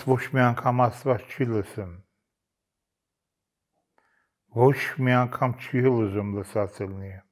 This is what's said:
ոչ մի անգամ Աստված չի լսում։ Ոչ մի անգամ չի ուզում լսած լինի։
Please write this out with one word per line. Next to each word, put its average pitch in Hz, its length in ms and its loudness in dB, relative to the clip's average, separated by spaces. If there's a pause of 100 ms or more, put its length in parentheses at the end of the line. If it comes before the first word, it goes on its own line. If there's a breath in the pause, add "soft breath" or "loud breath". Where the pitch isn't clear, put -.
ոչ 131 180 2
մի 131 160 0
անգամ 123 400 2
Աստված 120 460 0
չի - 220 -4
լսում։ 104 420 -6 (2750)
Ոչ 127 240 6 (160)
մի 127 180 2
անգամ 123 460 0
չի - 260 -2
ուզում 104 480 2
լսած 101 480 -4
լինի։ 98 320 -10 (200)